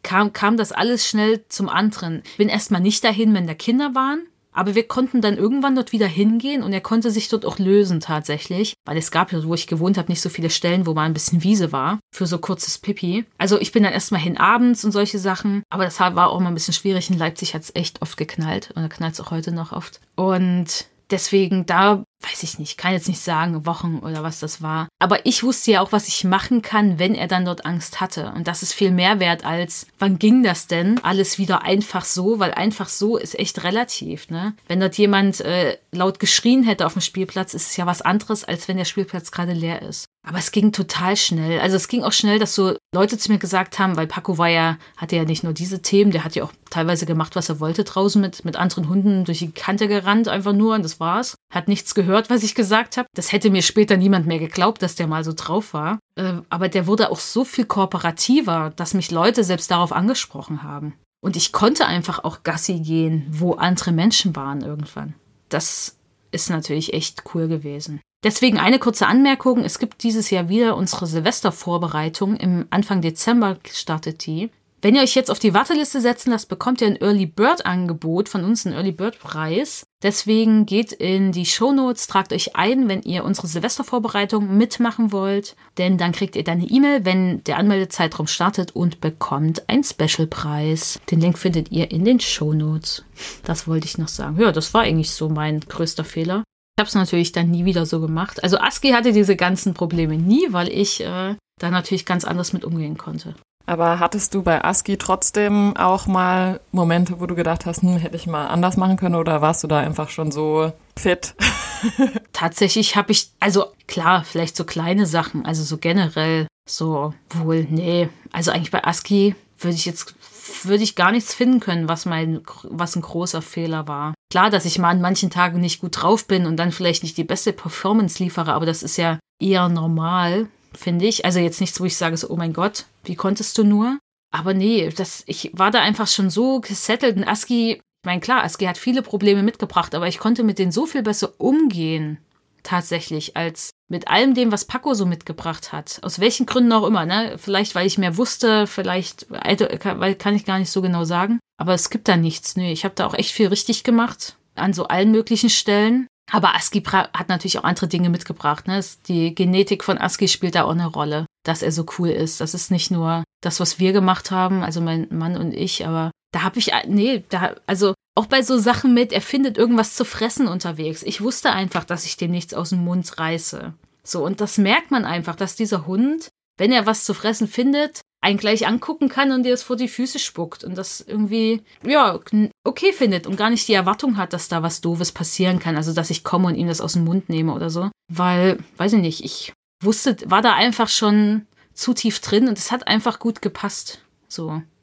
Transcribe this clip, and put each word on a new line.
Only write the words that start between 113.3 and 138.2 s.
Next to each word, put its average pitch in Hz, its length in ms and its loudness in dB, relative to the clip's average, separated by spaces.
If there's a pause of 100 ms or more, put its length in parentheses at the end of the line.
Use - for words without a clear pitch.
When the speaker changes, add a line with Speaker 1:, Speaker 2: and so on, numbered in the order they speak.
Speaker 1:
also 190 260 2 (200)
klar, 170 380 2
vielleicht 160 320 -4
so 170 80 -4
kleine 175 420 0
Sachen, 160 380 -2
also 160 180 -2
so 151 160 -4
generell 160 680 0 (220)
so 151 440 -2 (180)
wohl, 160 380 0
nee. 170 400 0 (240)
Also 170 180 -2
eigentlich 160 200 -2
bei - 140 -2
Aski 196 500 2 (260)
würde 175 160 -2
ich 156 80 -4
jetzt, - 300 -8 (500)
würde 202 180 2
ich 214 140 -2
gar 180 160 4
nichts 226 220 -2
finden 247 260 4
können, 170 280 -2
was 165 180 -4
mein, 160 340 -2 (240)
was 170 320 -6
ein 170 60 -2
großer 170 400 -4
Fehler 160 460 -6
war. 147 260 -6 (180)
Klar, 196 180 6
dass 196 140 2
ich 170 140 0
mal 175 120 4
an 180 100 4
manchen 185 300 0
Tagen 175 300 2
nicht 175 200 -2
gut 170 220 -6
drauf 208 240 2
bin 180 200 2
und 160 100 0
dann 170 160 0
vielleicht 170 300 -2
nicht 160 140 -8
die 165 80 -2
beste 190 280 -2
Performance 190 680 -2
liefere, 165 320 -2
aber 160 120 0
das 160 160 -2
ist - 140 -4
ja 165 220 0 (220)
eher 190 280 2
normal, 170 800 0 (260)
finde 175 320 0
ich. 220 180 0
Also 180 160 2
jetzt 170 200 0
nichts, 185 200 -2
wo 180 40 -2
ich 175 120 -2
sage 165 200 -2
so, - 140 -8
„Oh 170 60 -4
mein 165 160 -2
Gott, 185 340 -4 (180)
wie 175 120 -8
konntest 202 420 -2
du 220 60 4
nur?“ 214 340 2 (360)
Aber 185 200 -2
nee, 190 420 2
das, - 300 -6
ich - 260 -8
war 190 180 2
da 226 100 2
einfach 208 280 2
schon 190 220 0
so 247 300 0
gesettelt. 220 560 0
Und 196 120 0
Aski, 226 460 0
ich - 60 -10 (260)
mein, 180 140 -2